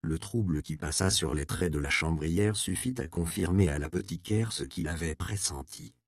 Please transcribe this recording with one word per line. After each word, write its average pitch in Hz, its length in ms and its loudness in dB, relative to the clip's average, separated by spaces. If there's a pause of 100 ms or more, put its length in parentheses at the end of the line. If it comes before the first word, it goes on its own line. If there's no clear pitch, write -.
Le 80 160 -2
trouble 87 440 0
qui 76 140 -6
passa 80 340 2
sur 80 220 2
les 73 140 0
traits 85 260 0
de 73 60 0
la 71 120 -2
chambrière 82 680 2
suffit 123 440 -2
à 67 60 -4
confirmer 87 600 4
à 71 100 0
l'apothicaire 107 720 -2
ce - 140 -4
qu'il - 240 -4
avait 82 260 -2
pressenti. - 800 -6 (140)